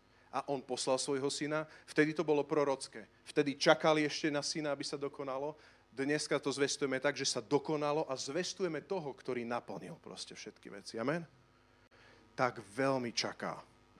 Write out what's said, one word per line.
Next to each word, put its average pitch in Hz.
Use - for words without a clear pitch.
A 131
on 139
poslal 127
svojho 139
syna, 151
vtedy 156
to 160
bolo 147
prorocké. 139
Vtedy 143
čakali 156
ešte 147
na 143
syna, 151
aby 139
sa 143
dokonalo. 139
Dneska 147
to 139
zvestujeme 131
tak, 143
že 135
sa 131
dokonalo 147
a 135
zvestujeme 160
toho, 175
ktorý 123
naplnil 117
proste -
všetky -
veci. 101
Amen? 156
Tak 123
veľmi 120
čaká 95